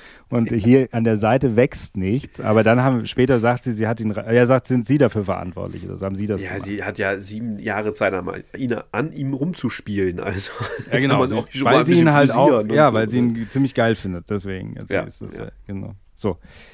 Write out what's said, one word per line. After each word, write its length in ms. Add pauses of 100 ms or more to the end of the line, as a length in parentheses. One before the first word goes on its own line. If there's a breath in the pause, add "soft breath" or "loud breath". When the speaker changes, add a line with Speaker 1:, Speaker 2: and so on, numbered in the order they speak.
(300 loud breath)
Speaker 1:
und 240
hier 400
an 100
der 140
Seite 400
wächst 400
nichts. 420
Aber 240
dann 180
haben, 240
später 360
sagt 240
sie, 80
sie 120
hat 140
ihn 120
ra-, 120
er 240
sagt, 220
„Sind 180
Sie 100
dafür 280
verantwortlich?“ 580
Oder 140
so, 80
haben 100
Sie 100
das 160
Speaker 2:
Ja, 120
Speaker 1:
gemacht? 160
Speaker 2:
sie 140
hat 160
ja 200
sieben 400
Jahre 320
Zeit, 220
an, 180 (260)
ihn, 180 (180)
an 180
ihm 220
rumzuspielen. 880
Also, 300 (200)
<laughs> 180
Speaker 1:
Ja, 100
genau. 200
Speaker 2:
kann 0
man 100
Speaker 1:
Sie, 60
Speaker 2:
auch 160
schon 140
Speaker 1:
weil 80
Speaker 2:
mal 80
ein 40
Speaker 1:
sie 60
ihn 140
Speaker 2:
bisschen 80
Speaker 1:
halt 180
auch, 160
Speaker 2:
frisieren 240
und 60
Speaker 1:
ja, 100
Speaker 2:
so, 60
Speaker 1:
weil 160
sie 120
Speaker 2:
ne? 200
Speaker 1:
ihn 80
ziemlich 240
geil 220
findet. 340
Deswegen, 500
also 140
Speaker 2:
Ja, 80
Speaker 1:
ist 200
das 140
Speaker 2:
ja. 100
Speaker 1:
ja, 60 (140)
genau. 300 (240)
So, 180 (360 soft breath)